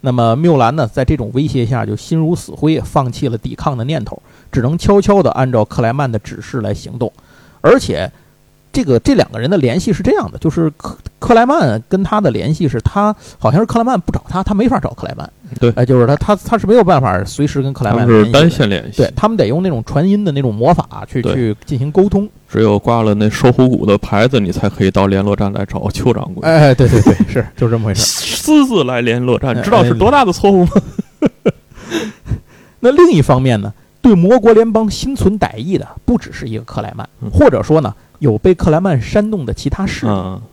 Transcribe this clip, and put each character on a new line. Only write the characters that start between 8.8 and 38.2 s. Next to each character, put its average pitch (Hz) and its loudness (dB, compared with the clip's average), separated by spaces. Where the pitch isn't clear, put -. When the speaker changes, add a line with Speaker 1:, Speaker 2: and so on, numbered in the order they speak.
Speaker 1:
个， 127 2
这 277 2
两 - 0
个 110 -10
人 127 -4
的 202 0
联 131 0
系 214 -2
是 175 -2
这 240 0
样 349 -2
的， - -16
就 160 -2
是 165 -2
克-， - -14
克 - 0
莱 233 4
曼 160 0
跟 190 0
他 214 -2
的 170 2
联 110 -2
系 156 -2
是 117 -4
他， 208 -2
好 - 0
像 156 2
是 233 2
克 - -2
莱 226 0
曼 240 0
不 - -6
找 - -6
他， 190 -4
他 208 -4
没 214 2
法 240 0
找 - -6
克 - -14
莱 - -12
曼。 - -14
Speaker 2:
对。 120 2
Speaker 1:
哎， 120 0
就 127 4
是 120 6
他， 139 2
他， - 0
他 226 -2
是 196 -4
没 220 4
有 233 6
办 165 4
法 92 0
随 147 -4
时 139 -4
跟 135 -4
克 127 -8
莱 104 0
曼 117 0
Speaker 2:
他 120 2
们 110 6
是 110 0
单 147 6
线 135 0
联 87 -4
系。 - -12
Speaker 1:
联 - -14
系 - -2
的。 127 4
对， - -8
他 208 0
们 226 0
得 139 0
用 151 -2
那 185 -2
种 120 -4
传 156 0
音 208 2
的 175 -2
那 139 -2
种 117 0
魔 113 2
法 156 0
去， 127 -4
Speaker 2:
对。 - -2
Speaker 1:
去 113 -2
进 147 -6
行 143 -4
沟 196 4
通。 202 -2
Speaker 2:
只 110 0
有 107 4
挂 117 0
了 107 2
那 104 0
收 - 2
虎 127 4
骨 123 0
的 101 2
牌 107 0
子， 127 0
你 95 -2
才 - -2
可 - -2
以 92 2
到 98 0
联 98 0
络 104 0
站 101 -2
来 98 -6
找 - -8
邱 - -2
掌 - -6
柜。 156 -4
Speaker 1:
哎， 151 4
对， 131 4
对， 113 4
对， - 4
是， - -2
就 123 0
这 117 0
么 107 -4
回 101 -2
事。 107 -2
Speaker 2:
私 - 0
自 196 0
来 123 -2
联 120 0
络 123 0
站， 120 -2
Speaker 1:
哎， 123 -2
Speaker 2:
知 - -4
道 208 4
是 120 2
多 185 2
大 285 4
的 185 0
错 202 2
误 185 4
吗？ 175 2
Speaker 1:
哎。 - -2
<laughs> - -12
那 247 4
另 339 6
一 165 4
方 131 2
面 123 2
呢， 104 -8
对 220 6
魔 190 4
国 233 6
联 226 4
邦 220 0
心 262 -6
存 208 0
歹 - -4
意 160 -4
的 - -4
不 240 0
只 - -8
是 143 -12
一 110 -8
个 113 -10
克 - -10
莱 107 -10
曼， 117 -14
Speaker 2:
嗯。 - -8
Speaker 1:
或 277 4
者 - 0
说 156 2
呢， 104 -4
有 117 0